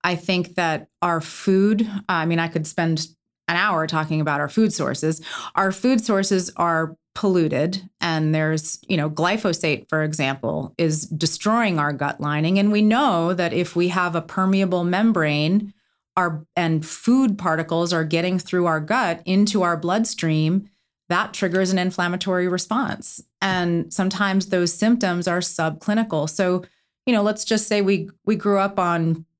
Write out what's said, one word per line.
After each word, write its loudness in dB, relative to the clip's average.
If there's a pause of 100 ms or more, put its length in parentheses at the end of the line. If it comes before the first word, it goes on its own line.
I -2
think -4
that -2 (140)
our 0
food, 2 (180)
I 0
mean, 0
I -2
could -4
spend -2 (400)
an 0
hour 2
talking -2
about 0
our -2
food 2
sources. -2 (360)
Our 2
food 2
sources 0
are 0 (200)
polluted, 0 (100)
and 2
there's, -2
you 0
know, 0
glyphosate, 0
for 0
example, -4
is 0
destroying 0
our 0
gut -4
lining. 2
And 4
we 2
know 2
that 0
if -2
we 2
have 0
a 0
permeable 0
membrane, 2 (420)
our, -2 (100)
and 0
food 2
particles 0
are 0
getting 0
through 0
our 2
gut -2
into 2
our 2
bloodstream, 0 (400)
that 0
triggers 0
an 2
inflammatory -2
response. -4 (200)
And 0
sometimes 0
those 2
symptoms 0
are 0
subclinical. -2
So, 0 (440)
you 2
know, 2
let's 0
just 0
say 2
we, 0 (140)
we 2
grew 2
up 0
on 0 (140)